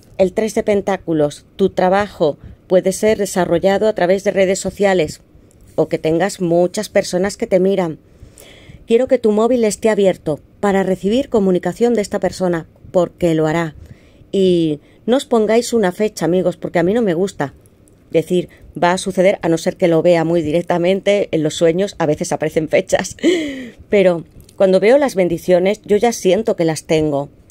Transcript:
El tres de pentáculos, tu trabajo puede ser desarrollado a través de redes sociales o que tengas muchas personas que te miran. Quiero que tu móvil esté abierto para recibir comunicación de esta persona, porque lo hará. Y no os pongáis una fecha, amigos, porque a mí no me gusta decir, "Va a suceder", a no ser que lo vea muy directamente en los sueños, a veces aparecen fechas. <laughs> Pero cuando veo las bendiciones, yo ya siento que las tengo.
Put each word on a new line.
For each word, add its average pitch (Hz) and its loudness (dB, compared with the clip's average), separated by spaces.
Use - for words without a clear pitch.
El 185 0
tres 214 -4
de 220 0
pentáculos, 185 -2
tu 190 2
trabajo 185 -2
puede 185 2
ser 214 0
desarrollado 190 0
a 214 0
través 190 0
de 202 0
redes 185 0
sociales 185 -2
o 156 0
que 165 -4
tengas 170 -2
muchas 180 0
personas 190 -2
que 233 -6
te 185 2
miran. 185 0
Quiero 240 2
que 254 2
tu 214 2
móvil 226 2
esté 214 0
abierto 185 0
para 196 2
recibir 190 -2
comunicación 190 0
de 208 0
esta 196 -6
persona, 175 -2
porque 170 0
lo 156 2
hará. 160 -2
Y 175 0
no 233 2
os 277 -4
pongáis 226 0
una 208 0
fecha, 214 -4
amigos, 170 0
porque - -6
a 165 2
mí 180 0
no 240 0
me 190 0
gusta 165 -4
decir, 165 -2
"Va 175 2
a 190 -2
suceder", 190 0
a 170 -2
no 165 2
ser 170 -4
que 185 0
lo 160 2
vea 170 4
muy 165 0
directamente 175 0
en 160 0
los 151 -2
sueños, 175 0
a 165 -2
veces 190 -2
aparecen 156 -4
fechas. - -2
<laughs> 254 -18
Pero 185 2
cuando 190 4
veo 226 4
las 285 0
bendiciones, 180 0
yo 202 0
ya 226 0
siento 185 0
que 170 -2
las 160 -2
tengo. 151 -2